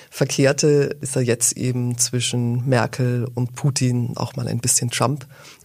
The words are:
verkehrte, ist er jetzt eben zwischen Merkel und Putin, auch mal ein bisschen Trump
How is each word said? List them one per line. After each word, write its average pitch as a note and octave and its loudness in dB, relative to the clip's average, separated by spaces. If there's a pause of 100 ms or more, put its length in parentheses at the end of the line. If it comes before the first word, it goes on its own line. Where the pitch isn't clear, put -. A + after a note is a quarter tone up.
verkehrte, C#3 2
ist C3 -6
er C3 2
jetzt A#2+ 0
eben B2 -2
zwischen A#2+ -2
Merkel B2 2
und A#2+ -4
Putin, B2 0
auch - -4
mal B2 -4
ein A2+ -2
bisschen B2 0
Trump C3 0 (400)